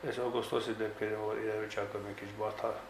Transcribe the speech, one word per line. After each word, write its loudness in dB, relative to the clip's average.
այս 0
օգոստոսի 2
դեպքերում, 0
որ 0
իրավիճակը 0
մի -4
քիչ -6
բարդ -2
է, 0